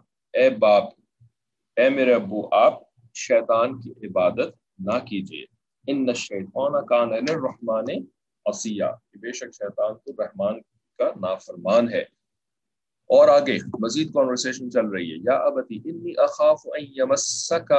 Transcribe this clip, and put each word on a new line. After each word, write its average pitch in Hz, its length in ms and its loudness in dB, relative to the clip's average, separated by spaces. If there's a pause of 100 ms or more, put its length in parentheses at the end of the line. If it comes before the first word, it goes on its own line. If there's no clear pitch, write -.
(320)
اے 131 180 4
باپ، 107 340 4 (920)
اے 123 120 4
میرے 131 260 4
ابو، 104 400 -2
آپ 117 260 4 (340)
شیطان 117 680 0
کی - 100 -14
عبادت 98 640 -2 (240)
نہ 101 200 -4
کیجیے، 95 460 -8 (420)
ان 135 220 -2
الشیطان 120 760 -4
کان 120 240 2
للرحمن 123 960 -4 (400)
عصیا، 104 460 -4
کہ - 280 -18
بے 120 140 -12
شک 123 220 -14
شیطان 104 400 -4
تو - 280 -10
رحمان 104 380 -4 (380)
کا 131 120 0 (100)
نافرمان 95 720 0
ہے۔ - 240 -6 (920)
اور 147 200 8
آگے 139 300 4 (200)
مزید 120 340 -2
conversation 127 580 -2
چل 117 160 2
رہی 90 260 -6
ہے، 80 40 -10
یا 110 160 0
ابتی 131 520 -2
انی 170 320 -8
اخاف 151 480 2
ان 147 240 -8
یمسک 139 920 -2